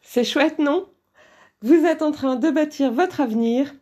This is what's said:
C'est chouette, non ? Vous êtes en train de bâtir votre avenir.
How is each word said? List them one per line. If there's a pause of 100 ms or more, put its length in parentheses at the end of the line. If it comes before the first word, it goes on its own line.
C'est
chouette,
non ? (720)
Vous
êtes
en
train
de
bâtir
votre
avenir.